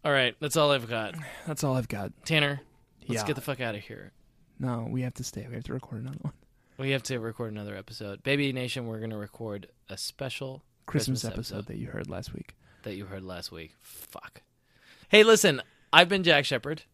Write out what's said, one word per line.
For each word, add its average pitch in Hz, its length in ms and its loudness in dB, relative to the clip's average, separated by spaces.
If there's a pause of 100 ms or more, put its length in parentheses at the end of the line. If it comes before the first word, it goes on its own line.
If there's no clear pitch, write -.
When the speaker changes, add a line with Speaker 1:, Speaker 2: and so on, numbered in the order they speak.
Speaker 1:
All 151 60 2
right, 127 300 4
that's 151 160 -2
all 147 160 6
I've 117 160 0
got. 110 260 -4 (320)
Speaker 2:
That's 151 160 -4
all 131 140 2
I've 120 120 0
got. 101 220 -4 (140)
Speaker 1:
Tanner, 143 360 2 (460)
let's 113 160 -2
Speaker 2:
Yeah. 101 60 -2
Speaker 1:
get 143 80 0
the 127 60 -8
fuck 131 180 -6
outta 113 180 -2
here. 101 320 -14 (480)
Speaker 2:
No, 120 320 -4
we 127 120 -2
have 127 120 -6
to 127 100 -10
stay. - 240 -10
We 120 60 -12
have 117 100 -8
to 127 80 -8
record 127 300 -8
another 135 200 -10
one. 143 100 -6 (440)
Speaker 1:
We 135 140 -4
have 135 140 -2
to 127 160 -4
record 113 320 -8
another 104 240 -8
episode. 101 480 -12
Baby 139 280 2
Nation, 127 360 -4
we're 110 100 -6
gonna 110 200 -6
record 104 500 -10 (200)
a 95 80 -10
special 135 680 -8 (220)
Speaker 2:
Christmas 127 340 0
Speaker 1:
Christmas - 40 -6
Speaker 2:
episode 113 340 -6
Speaker 1:
episode. 104 140 -8
Speaker 2:
that 107 60 -8
you 117 100 -6
heard - 220 -8
last - 240 -10
week. - 220 -14 (260)
Speaker 1:
That 104 140 -10
you 101 100 -10
heard 95 160 -12
last 90 300 -12
week. 82 280 -16
Fuck. - 600 -20 (680)
Hey, 214 140 10
listen, 208 400 8 (300)
I've 170 160 10
been 190 160 0
Jack 147 220 6
Shepard. 143 360 -4 (120)